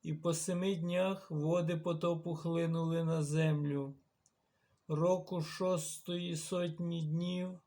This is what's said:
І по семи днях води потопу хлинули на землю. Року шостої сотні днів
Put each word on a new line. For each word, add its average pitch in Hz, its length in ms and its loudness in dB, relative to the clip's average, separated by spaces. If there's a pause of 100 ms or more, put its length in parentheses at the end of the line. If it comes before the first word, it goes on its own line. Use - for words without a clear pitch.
І 160 100 -4
по 165 200 0
семи 185 420 0
днях 180 560 0
води 165 460 2
потопу 170 580 0
хлинули 165 680 0
на 160 200 2
землю. 147 720 2 (920)
Року 175 540 0
шостої 175 920 -2
сотні 170 680 -2
днів 180 640 -2